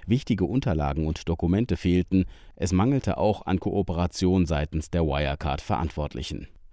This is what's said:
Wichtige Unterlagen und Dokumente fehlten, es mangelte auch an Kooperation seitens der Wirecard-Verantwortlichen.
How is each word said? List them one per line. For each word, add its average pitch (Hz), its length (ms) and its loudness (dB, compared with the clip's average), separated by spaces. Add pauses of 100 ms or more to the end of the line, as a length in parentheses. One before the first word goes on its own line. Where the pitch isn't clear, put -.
Wichtige 95 400 2
Unterlagen 78 600 0
und - 220 -4
Dokumente 90 480 0
fehlten, 90 480 2 (320)
es 90 160 -2
mangelte 110 460 2
auch - 260 0
an 90 160 0
Kooperation 90 840 2
seitens 76 440 -2
der 85 140 2
Wirecard-Verantwortlichen. 73 1400 -4 (240)